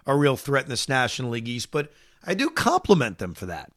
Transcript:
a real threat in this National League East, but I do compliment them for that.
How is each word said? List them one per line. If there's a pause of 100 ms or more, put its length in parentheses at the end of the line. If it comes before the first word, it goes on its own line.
a
real
threat
in
this
National
League
East,
but (320)
I
do
compliment
them
for
that.